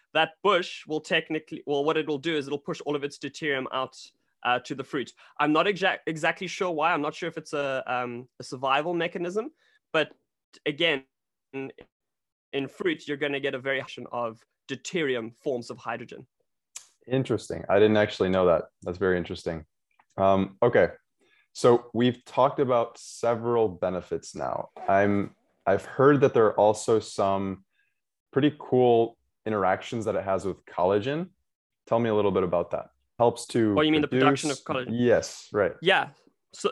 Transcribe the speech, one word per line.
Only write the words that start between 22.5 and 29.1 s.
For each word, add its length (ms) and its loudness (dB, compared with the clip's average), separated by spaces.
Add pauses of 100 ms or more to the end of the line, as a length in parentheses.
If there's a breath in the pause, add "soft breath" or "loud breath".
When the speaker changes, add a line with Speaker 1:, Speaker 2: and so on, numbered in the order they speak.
Speaker 2:
about 360 0
several 680 -2
benefits 680 -6
now. 360 -8 (180)
I'm, 480 2 (300)
I've 180 0
heard 380 4
that 120 4
there 120 6
are 120 2
also 440 4
some 640 -2 (640)
pretty 280 2
cool 580 4 (280)